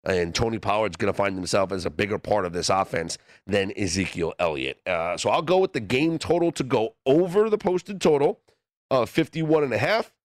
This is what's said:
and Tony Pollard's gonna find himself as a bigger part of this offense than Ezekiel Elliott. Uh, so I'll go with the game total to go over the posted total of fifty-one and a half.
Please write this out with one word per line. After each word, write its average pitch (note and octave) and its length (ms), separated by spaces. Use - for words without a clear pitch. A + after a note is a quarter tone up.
and F2 280
Tony A2+ 280
Pollard's G#2 360
gonna G2 160
find G2+ 220
himself F#2 380
as F#2 120
a F2 60
bigger G2+ 300
part G#2 260
of E2+ 60
this F2 180
offense F2 480
than G2 320
Ezekiel F2 640
Elliott. D2 480
Uh, F2 300
so G2+ 140
I'll D3+ 120
go F3 160
with F#3+ 140
the C3+ 80
game C3+ 360
total E3+ 360
to - 100
go A#2 320
over F3+ 440
the G#3 80
posted F#3 420
total D#3 380
of B2 220
fifty-one D#3 540
and B2+ 80
a G#2+ 60
half. G3+ 340